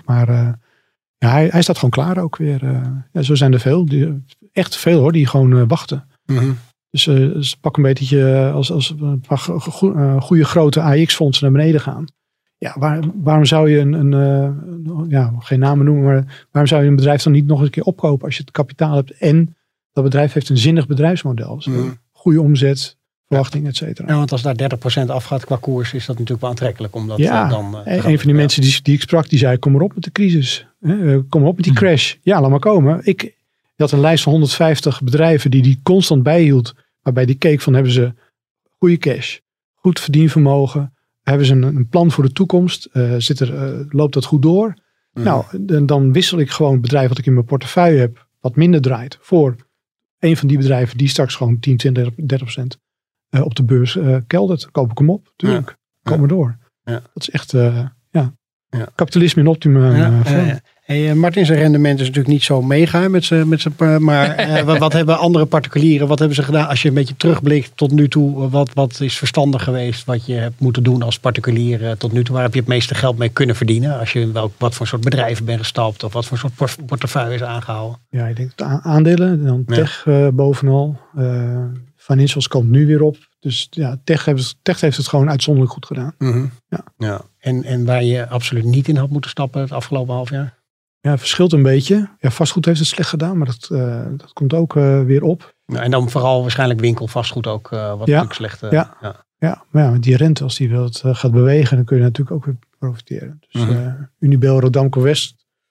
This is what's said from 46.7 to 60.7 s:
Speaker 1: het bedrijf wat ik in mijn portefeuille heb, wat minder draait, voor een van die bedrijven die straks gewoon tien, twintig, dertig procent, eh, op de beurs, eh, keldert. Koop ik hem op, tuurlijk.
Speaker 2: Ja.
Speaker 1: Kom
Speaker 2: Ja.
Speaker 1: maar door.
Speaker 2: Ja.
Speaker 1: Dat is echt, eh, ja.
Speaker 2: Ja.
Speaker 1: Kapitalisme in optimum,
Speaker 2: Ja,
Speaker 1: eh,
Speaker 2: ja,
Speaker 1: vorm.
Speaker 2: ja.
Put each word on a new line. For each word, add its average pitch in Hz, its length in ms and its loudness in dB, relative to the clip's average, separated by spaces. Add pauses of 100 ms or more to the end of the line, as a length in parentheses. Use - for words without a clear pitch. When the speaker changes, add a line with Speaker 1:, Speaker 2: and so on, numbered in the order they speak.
Speaker 1:
het 131 100 2
bedrijf 127 280 0
wat 127 80 -2
ik 147 80 -8
in 135 80 4
mijn 123 120 2
portefeuille 156 540 2
heb, 120 280 -2 (120)
wat - 160 -6
minder 165 260 4
draait, 127 400 -4
voor 143 340 2 (640)
een 165 180 2
van 143 100 -2
die 143 100 2
bedrijven 127 400 0
die 139 100 0
straks 135 280 -2
gewoon 120 240 0
tien, 131 180 0
twintig, 123 380 0
dertig 135 220 -4
procent, 127 400 -10 (520)
eh, 135 160 0
op 117 100 -6
de 135 80 0
beurs, 123 340 0
eh, 135 180 0 (120)
keldert. 185 440 -2
Koop 123 200 -2
ik 117 60 -10
hem 147 120 4
op, 202 260 -4
tuurlijk. 185 340 -2
Speaker 2:
Ja. - 60 -20 (280)
Speaker 1:
Kom - 100 -2
Speaker 2:
Ja. 160 60 0
Speaker 1:
maar 143 80 2
door. 139 300 0 (260)
Speaker 2:
Ja. 117 100 -8 (200)
Speaker 1:
Dat - 100 -12
is - 60 -10
echt, - 240 -8
eh, 120 320 0 (260)
ja. 135 220 -2 (360)
Speaker 2:
Ja. 117 260 -6
Speaker 1:
Kapitalisme 170 460 2
in 143 60 6
optimum, 135 480 4
Speaker 2:
Ja, 120 100 4
Speaker 1:
eh, 117 120 2
Speaker 2:
ja, 117 60 2
Speaker 1:
vorm. 143 220 2
Speaker 2:
ja. 139 140 -2 (240)